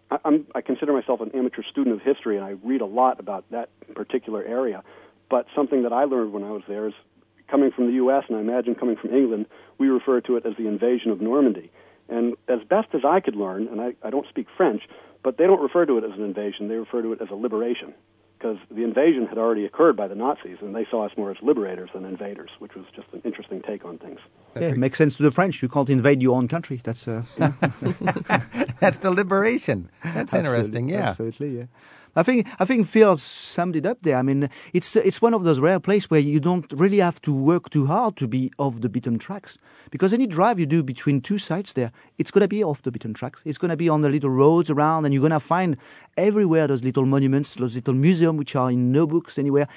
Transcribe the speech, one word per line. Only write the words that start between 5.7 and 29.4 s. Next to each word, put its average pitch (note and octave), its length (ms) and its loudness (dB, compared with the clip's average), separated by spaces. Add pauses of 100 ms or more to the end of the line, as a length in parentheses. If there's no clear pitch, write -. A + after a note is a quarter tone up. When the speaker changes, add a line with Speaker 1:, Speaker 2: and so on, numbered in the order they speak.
Speaker 1:
that A#2+ 80 -2
I B2+ 120 2
learned B2 300 -2
when G#2 100 -6
I G2+ 60 -10
was G#2 180 -10
there G#2 180 -6
is, G#2 80 -8 (520)
coming C#3 240 2
from B2 160 0
the A#2+ 80 2
U B2+ 160 2
S, C3+ 180 2
and A2+ 100 -2
I - 20 -4
imagine A#2+ 340 -2
coming A#2 220 -2
from A2+ 180 -6
England, A2+ 300 2 (320)
we C3+ 120 2
refer B2+ 340 2
to B2+ 140 0
it A#2 100 -4
as G#2+ 100 -4
the A2+ 100 -4
invasion A2+ 440 0
of F#2+ 100 -2
Normandy. A2+ 500 2 (380)
And A#2 260 -2 (140)
as B2+ 160 0
best G#3 300 0
as C#3 100 -2
I E3 160 4
could A#2+ 160 -4
learn, G2+ 320 -4
and G#2+ 140 -8
I, B2 100 -6 (100)
I A2 60 -10
don't C3+ 200 -4
speak - 180 -8 (100)
French, E3+ 320 0 (340)
but C3 140 -2
they D#3+ 100 4
don't F#3+ 140 4
refer D#3+ 240 2
to C#3 140 2
it A2 60 -2
as G#2 80 -8
an G2+ 120 -8
invasion, G#2 440 -6
they A2+ 80 -4
refer A#2 260 -6
to A2+ 100 -4
it G#2 80 -8
as G#2+ 100 -10
a G2+ 40 -12
liberation. A2 580 -4 (480)
'Cause A2 160 -6 (140)
the G#2+ 120 -6
invasion B2 440 2
had A2 120 -8
already A2+ 280 0
occurred D3+ 300 4
by G2+ 120 -4
the G2 60 -12
Nazis, A2 480 -6
and G2+ 120 -10
they A2+ 160 -6
saw A2 160 -2
us G2 120 -10
more G2+ 120 -4
as F#2+ 120 -10
liberators G2 520 -2
than F#2+ 120 -12
invaders, F#2+ 440 -12 (100)
which G#2 140 -20
was F#2 100 -18 (120)
just - 160 -20
an - 120 -16
interesting G#2 380 -10
take G#2 220 -12
on F2 140 -14
things. - 220 -20 (360)
Speaker 2:
Yeah, E3 120 -2
it C3 100 -2
makes B2+ 200 0
sense D3+ 180 2
to - 60 -4
the D3 80 6
French. F3+ 320 0
You C3 60 0
can't C#3 220 0
invade C3+ 320 4
your B2+ 140 4
own B2+ 120 0
country. D3 340 -6
That's, A2+ 240 -8
uh, A2+ 160 -6 (160)
<laughs> - 0 -
Speaker 3:
<laughs> - 1400 -2
That's G3 180 2
the F#3+ 120 0
liberation. F#3+ 800 0 (120)